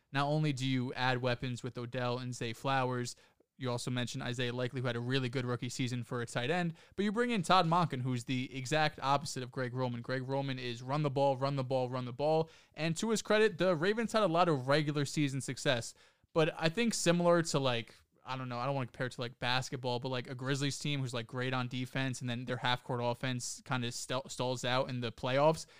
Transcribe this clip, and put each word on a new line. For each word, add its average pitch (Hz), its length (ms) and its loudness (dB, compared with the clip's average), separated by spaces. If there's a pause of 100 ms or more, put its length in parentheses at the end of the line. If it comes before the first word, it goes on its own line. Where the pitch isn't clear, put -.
(120)
Not 143 140 0
only 151 260 2
do 131 140 -2
you 131 280 2
add 127 280 2
weapons 123 400 -2
with 123 160 -8
Odell 123 400 -2
and 123 160 -6
Zay 120 180 -4
Flowers, 127 640 -2 (400)
you 127 140 -4
also 120 200 -2
mentioned 123 320 -2
Isaiah 123 300 -2
Likely, 123 300 -2
who 127 40 0
had 120 100 -2
a 120 40 -2
really 127 300 0
good 127 160 -2
rookie 123 240 -4
season 123 340 -2
for 123 160 -6
a 117 60 -6
tight 123 240 -4
end, 170 240 0 (220)
but 196 80 0
you 214 80 2
bring 240 180 0
in 220 120 0
Todd 175 240 6
Monken, 160 360 2
who's 123 220 -2
the 127 300 -2
exact 147 480 0
opposite 139 400 0
of 123 100 -10
Greg 127 200 -4
Roman. 123 300 -2
Greg 131 260 -4
Roman 135 300 -2
is 123 240 -6
run 135 200 0
the 147 80 2
ball, 139 260 2
run 139 200 0
the 131 80 0
ball, 127 240 0
run 127 160 -4
the 123 80 -6
ball. 156 380 2 (240)
And 160 220 -2
to 220 140 -2
his 214 120 2
credit, 214 340 4
the 180 180 4
Ravens 208 380 0
had 220 100 4
a 202 40 4
lot 175 240 4
of 131 180 0
regular 147 380 2
season 139 340 0
success. 127 540 -2 (400)
But 160 240 4
I 165 100 2
think 220 240 2
similar 175 500 4
to, 160 160 0
like, 123 360 0 (320)
I 127 100 -4
don't 131 120 -6
know, 120 100 -4
I 120 80 -2
don't 143 80 0
wanna 131 120 -2
compare 127 200 -6
it 120 60 -4
to, - 80 -10
like, 120 180 -8
basketball, 127 640 0
but, 127 80 -4
like, 127 200 -4
a 139 60 -8
Grizzlies 131 440 -2
team 143 220 -2
who's, 127 140 -4
like, 117 120 -4
great 131 280 -4
on 123 140 -2
defense 127 520 -2
and 127 80 -4
then 120 160 -4
their 127 120 -4
half-court 123 460 0
offense 120 640 -4
kinda 120 280 -2
st-, - 380 -4
stalls 127 340 -2
out 131 260 2
in 123 100 -2
the 117 120 -2
playoffs. 143 540 4 (120)